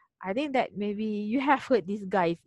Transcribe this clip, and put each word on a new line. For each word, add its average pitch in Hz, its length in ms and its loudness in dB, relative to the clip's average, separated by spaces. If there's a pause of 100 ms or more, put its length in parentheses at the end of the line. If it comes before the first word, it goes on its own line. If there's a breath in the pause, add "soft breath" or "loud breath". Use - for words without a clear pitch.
(220 loud breath)
I 190 120 -4
think 285 180 -2
that 254 240 0
maybe 208 280 -4
you 214 360 -2
have 269 240 2
heard 208 220 2
this 202 180 -4
guy's 180 420 2